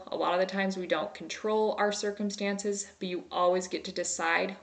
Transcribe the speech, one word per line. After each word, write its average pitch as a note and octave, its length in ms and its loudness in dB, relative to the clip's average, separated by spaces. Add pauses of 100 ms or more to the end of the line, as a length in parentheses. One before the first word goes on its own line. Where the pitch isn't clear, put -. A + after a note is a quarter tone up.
A - 100 -6
lot D#3+ 160 2
of F3+ 60 4
the F#3 120 2
times F#3+ 260 0
we F3+ 100 -4
don't D#3+ 260 0
control G#3+ 640 0
our G#3 140 4
circumstances, G3+ 960 -2 (100)
but G3 100 -6
you F3+ 220 -4
always F3+ 380 4
get - 160 -6
to F#3+ 80 -8
decide F3 720 0